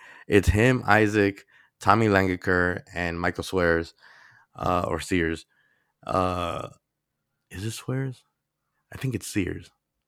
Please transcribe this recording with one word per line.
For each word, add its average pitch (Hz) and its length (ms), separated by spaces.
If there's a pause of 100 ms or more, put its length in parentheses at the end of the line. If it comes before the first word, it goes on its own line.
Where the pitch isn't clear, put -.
(280)
It's 98 200
him, 120 380
Isaac, 104 580 (360)
Tommy 110 260
Langaker, 92 760 (120)
and 85 260
Michael 87 240
Swears, 85 480 (640)
uh, 90 320
or 82 140
Sears. 82 460 (600)
Uh, 90 640 (840)
is 92 140
it 110 80
Swears? 131 520 (680)
I - 40
think 131 160
it's 101 120
Sears. 92 440 (380)